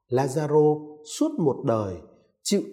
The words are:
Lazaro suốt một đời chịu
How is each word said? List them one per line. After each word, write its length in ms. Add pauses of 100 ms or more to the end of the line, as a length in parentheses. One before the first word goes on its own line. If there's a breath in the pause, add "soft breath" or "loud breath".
(100)
Lazaro 840 (220)
suốt 200
một 260
đời 300 (480)
chịu 200 (100)